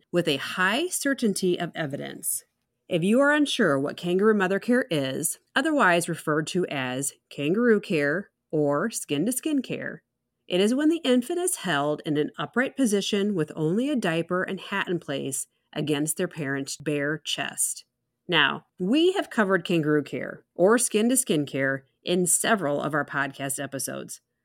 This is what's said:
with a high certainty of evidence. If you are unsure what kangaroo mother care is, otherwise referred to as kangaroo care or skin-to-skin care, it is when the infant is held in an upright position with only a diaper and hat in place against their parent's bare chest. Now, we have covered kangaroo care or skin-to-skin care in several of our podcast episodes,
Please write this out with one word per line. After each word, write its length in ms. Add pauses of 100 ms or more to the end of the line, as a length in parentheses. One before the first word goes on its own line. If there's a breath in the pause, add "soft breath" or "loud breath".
(120)
with 160
a 100
high 520
certainty 680
of 140
evidence. 720 (440)
If 160
you 180
are 100
unsure 480
what 180
kangaroo 380
mother 240
care 320
is, 480 (160)
otherwise 520
referred 400
to 200
as 460 (180)
kangaroo 480
care 500 (220)
or 400
skin-to-skin 720
care, 400 (440)
it 140
is 140
when 140
the 140
infant 360
is 160
held 500
in 120
an 200
upright 400
position 560
with 220
only 340
a 60
diaper 480
and 160
hat 280
in 120
place 480 (260)
against 440
their 100
parent's 500
bare 400
chest. 680 (420)
Now, 400 (100)
we 360
have 180
covered 340
kangaroo 380
care 500
or 240
skin-to-skin 720
care 380 (180)
in 240
several 540
of 120
our 120
podcast 580
episodes, 580 (240)